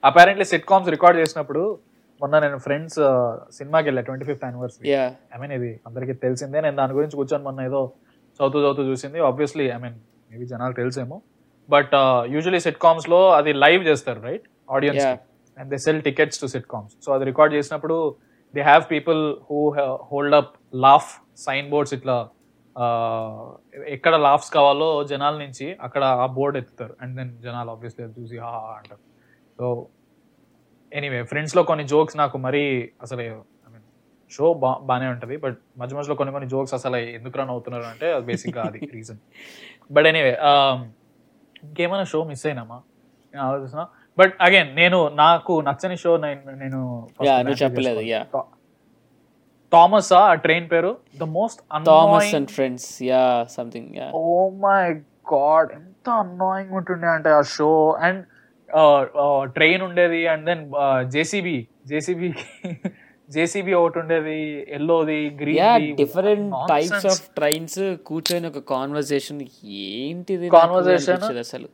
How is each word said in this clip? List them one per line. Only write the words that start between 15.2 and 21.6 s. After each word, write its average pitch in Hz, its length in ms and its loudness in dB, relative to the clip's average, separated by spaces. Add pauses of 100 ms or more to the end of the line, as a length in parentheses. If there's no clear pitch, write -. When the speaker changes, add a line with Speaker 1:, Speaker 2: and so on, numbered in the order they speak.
Speaker 1:
And 135 120 -8
they 135 160 -2
sell 156 180 0
tickets 151 320 -2
to 127 120 -8
sitcoms. 113 540 -12
So 143 60 -2
అది 135 120 0
record 147 300 2
చేసినప్పుడు 151 600 -4 (440)
they 143 100 0
have 156 240 6
people 160 300 -2
who 147 480 -4
ha-, 139 260 -4 (180)
hold 143 200 0
up 143 120 4 (300)
laugh 139 300 6 (440)
sign 143 240 -6